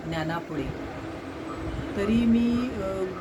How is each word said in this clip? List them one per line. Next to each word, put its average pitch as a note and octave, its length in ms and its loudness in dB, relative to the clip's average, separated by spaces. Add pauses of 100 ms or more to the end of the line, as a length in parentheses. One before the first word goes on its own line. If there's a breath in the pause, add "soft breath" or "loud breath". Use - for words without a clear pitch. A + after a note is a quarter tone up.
ज्ञानापुढे. D#3+ 600 -2 (1300)
तरी A3 280 4
मी, A#3+ 460 6
अ, F#3+ 320 -2 (180)